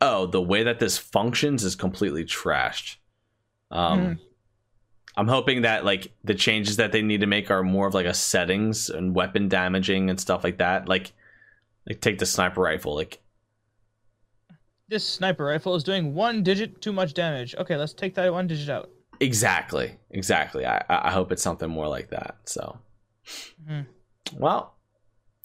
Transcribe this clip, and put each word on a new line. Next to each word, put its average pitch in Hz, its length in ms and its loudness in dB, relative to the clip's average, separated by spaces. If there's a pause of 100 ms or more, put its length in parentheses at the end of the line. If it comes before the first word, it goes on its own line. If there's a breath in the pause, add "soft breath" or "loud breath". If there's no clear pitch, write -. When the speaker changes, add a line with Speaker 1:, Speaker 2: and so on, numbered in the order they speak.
Speaker 1:
"Oh, 110 240 4
the 92 160 2
way 95 220 2
that 117 160 0
this 107 180 2
functions 120 680 0
is 92 120 -2
completely 90 500 -2
trashed." - 720 -2 (760)
Um, 87 300 2
Speaker 2:
Mm. 175 200 -2 (960)
Speaker 1:
I'm 107 100 2
hoping 127 340 2
that, 110 240 2
like, 95 260 0 (120)
the 107 100 0
changes 104 440 2
that 107 140 2
they 110 100 4
need 107 200 2
to 104 60 4
make 101 240 2
are 95 120 4
more 98 240 2
of, 95 60 0
like, 95 140 2
a 87 60 0
settings 101 760 0
and 90 260 -2
weapon 95 320 0
damaging 95 640 2
and 92 100 -2
stuff - 240 0
like 92 140 0
that. 92 320 0
Like, 95 240 0 (760 soft breath)
like, - 140 -8
take 104 160 2
the 92 80 0
sniper 92 360 0
rifle. 78 340 0
Like, - 260 -6 (1700)
Speaker 2:
"This 214 160 -2
sniper 180 400 -2
rifle 160 300 0
is 156 80 0
doing 170 320 -2
one 220 260 0
digit 196 400 0
too 214 100 -4
much 185 220 -2
damage. 143 420 -2
Okay, 180 220 -2
let's 147 160 -4
take 196 220 -6
that 180 180 2
one 180 140 -2
digit 147 220 -4
out." 127 200 -6 (300)
Speaker 1:
Exactly. 98 760 2 (120)
Exactly. 78 560 0
I, 58 120 2 (120)
I, - 180 2
I 82 40 2
hope 92 200 0
it's 90 120 -2
something 82 260 -4
more 78 180 -4
like 69 220 -6
that. - 360 -10
So, - 340 -10 (880 loud breath)
Speaker 2:
Mm-hmm. - 720 -12
Speaker 1:
well, 151 360 -2 (680)